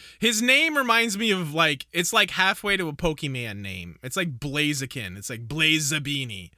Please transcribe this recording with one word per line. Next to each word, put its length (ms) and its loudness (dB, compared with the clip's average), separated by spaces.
His 240 2
name 340 4
reminds 400 2
me 140 2
of, 240 0
like, 380 2
it's, 200 0
like, 200 4
halfway 440 2
to 120 -2
a 40 -6
Pokemon 680 -4
name. 440 -10
It's 140 -8
like 220 -2
Blaziken. 800 -2
It's 140 -10
like 180 -10
Blazabini. 1080 0